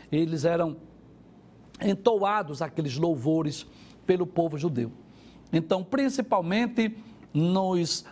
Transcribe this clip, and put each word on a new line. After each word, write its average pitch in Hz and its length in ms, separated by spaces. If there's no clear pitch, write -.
eles 160 340
eram 170 320
entoados, 196 800
aqueles 147 360
louvores, 156 680
pelo 180 220
povo 165 320
judeu. 123 320
Então, 175 320
principalmente 226 1120
nos, 180 800